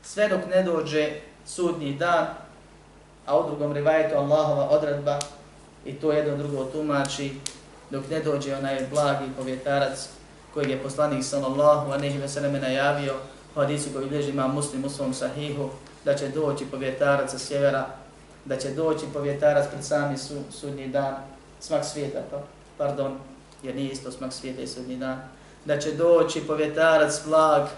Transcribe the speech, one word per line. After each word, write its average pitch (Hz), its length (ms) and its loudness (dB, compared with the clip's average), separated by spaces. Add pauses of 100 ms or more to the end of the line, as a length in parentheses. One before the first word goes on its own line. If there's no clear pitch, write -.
Sve 185 260 0
dok 185 200 0
ne 185 140 4
dođe 151 480 0 (340)
sudnji 147 480 -2
dan, 165 340 2 (960)
a 147 140 4
u 156 80 2
drugom 147 260 -2
rivajetu 156 420 2
Allahova 143 540 4
odredba, 143 500 2 (680)
i 139 80 -10
to 151 180 0
jedno 147 260 2
drugo 143 280 -4
tumači, 143 680 -2 (580)
dok 139 200 -6
ne 156 100 0
dođe 139 360 -2
onaj 135 360 -2
blagi 139 340 2 (120)
povjetarac 135 720 -2 (440)
kojeg 127 160 0
je 131 140 -2
poslanik, 139 400 0
sallallahu 143 680 4
alejhi 139 260 -2
ve 139 100 -4
selleme, 139 320 -2
najavio 139 540 0 (420)
u 151 40 -2
hadisu 143 340 0
koji 135 160 -4
bilježi 143 200 -2
Imam 135 240 0
Muslim 139 320 -4
u 139 40 -4
svom 131 240 -4
sahihu, 143 560 -4 (360)
da 143 100 4
će 139 140 -4
doći 143 360 -2
povjetarac 135 680 0
sa 131 80 -8
sjevera, 139 480 2 (580)
da 131 120 -4
će 139 120 -6
doći 156 440 0
povjetarac 143 560 4
pred - 160 -8
sami 143 320 0
su-, 139 340 -8
sudnji 139 360 -10
dan, 135 280 0 (440)
smak - 260 -2
svijeta, 143 360 -6 (100)
pa, 143 60 -8 (400)
pardon, 135 400 -2 (460)
jer 127 120 -6
nije 135 160 -2
isto 131 200 -10
smak 127 220 -8
svijeta 131 280 -10
i 123 60 -8
sudnji 127 300 -10
dan, 131 240 -6 (440)
da 147 140 2
će 151 120 -2
doći 160 500 6
povjetarac 151 840 4
blag 156 420 6 (100)